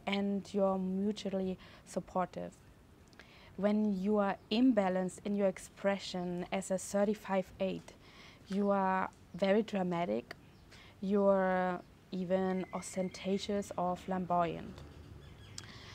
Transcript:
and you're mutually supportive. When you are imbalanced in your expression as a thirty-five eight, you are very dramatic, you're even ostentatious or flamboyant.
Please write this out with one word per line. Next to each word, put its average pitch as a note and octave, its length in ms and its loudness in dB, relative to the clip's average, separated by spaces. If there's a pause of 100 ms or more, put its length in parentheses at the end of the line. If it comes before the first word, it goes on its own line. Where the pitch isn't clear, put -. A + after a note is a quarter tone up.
and G3+ 460 0
you're G3 260 2
mutually F#3+ 800 -2 (260)
supportive. - 680 -4 (1040)
When G#3 440 2
you G#3 160 2
are G3 200 2 (140)
imbalanced G3 760 4
in G#3 100 0
your G3+ 120 4
expression F#3 1000 -4
as F#3+ 200 -4
a F#3+ 80 0
thirty-five G3+ 640 0 (160)
eight, F#3 320 -4 (560)
you G3+ 220 0
are F#3+ 400 2 (240)
very G3 280 4
dramatic, F#3 720 -2 (680)
you're F#3+ 760 4 (320)
even F#3 640 0
ostentatious F#3+ 1040 -4
or F3+ 200 0
flamboyant. F3 840 -2 (1160)